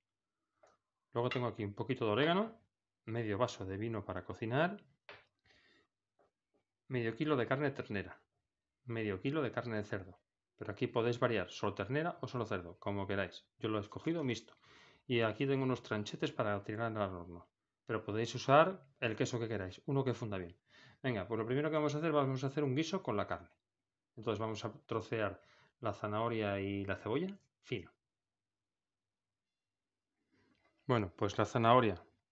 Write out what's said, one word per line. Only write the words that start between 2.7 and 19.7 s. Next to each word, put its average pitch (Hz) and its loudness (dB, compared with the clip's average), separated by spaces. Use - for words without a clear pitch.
medio 110 -2
vaso 117 0
de 95 -6
vino 110 -4
para 92 -6
cocinar, 151 -2
medio 117 0
kilo 151 2
de 120 4
carne 135 2
de 139 0
ternera, - -6
medio 110 -2
kilo 143 0
de 110 0
carne 117 -2
de 104 -2
cerdo. 95 -8
Pero 104 -8
aquí 120 -2
podéis 120 2
variar, 113 2
solo 101 -2
ternera 147 -2
o 127 -6
solo 117 -2
cerdo, 87 -6
como 101 -2
queráis. 98 -4
Yo 110 -2
lo 107 0
he 104 -2
escogido 165 -4
mixto. 120 -4
Y 120 2
aquí 110 2
tengo 135 2
unos 127 0
tranchetes 110 -2
para 104 0
tirar 110 -4
al 98 0
horno. 87 -14
Pero 110 -2
podéis 110 -2
usar 160 6
el 110 0
queso 120 0
que 117 -2
queráis, 98 -4